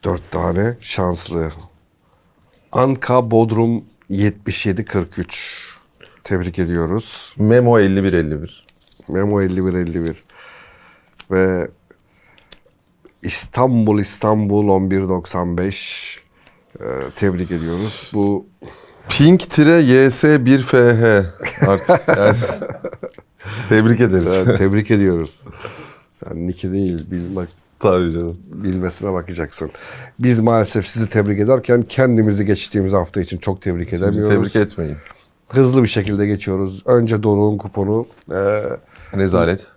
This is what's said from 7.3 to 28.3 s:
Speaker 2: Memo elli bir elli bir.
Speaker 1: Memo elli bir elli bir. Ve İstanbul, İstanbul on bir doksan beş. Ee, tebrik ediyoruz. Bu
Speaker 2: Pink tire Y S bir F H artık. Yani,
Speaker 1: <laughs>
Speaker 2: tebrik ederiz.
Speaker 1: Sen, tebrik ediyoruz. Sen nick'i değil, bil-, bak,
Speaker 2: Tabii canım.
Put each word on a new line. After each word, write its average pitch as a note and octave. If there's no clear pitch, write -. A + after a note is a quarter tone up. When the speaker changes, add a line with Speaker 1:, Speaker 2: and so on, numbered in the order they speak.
Speaker 2:
Memo A#2+
elli G2
bir F#2+
elli D#2
bir. -
Speaker 1:
Memo G2+
elli F#2
bir F#2
elli E2+
bir. D#2+
Ve F#2
İstanbul, A2+
İstanbul G#2
on F#2+
bir G2
doksan F2+
beş. -
Ee, G1+
tebrik F#2
ediyoruz. F2
Bu G2+
Speaker 2:
Pink E3+
tire D3+
Y C3+
S D3
bir C3
F C3
H A2+
artık. G2
Yani, G2+
Speaker 1:
<laughs> -
Speaker 2:
tebrik A2
ederiz. F#2
Speaker 1:
Sen, G2
tebrik G2
ediyoruz. F#2
Sen E2
nick'i F#2
değil, F2+
bil-, F2+
bak, F2+
Speaker 2:
Tabii F#2
canım. E2+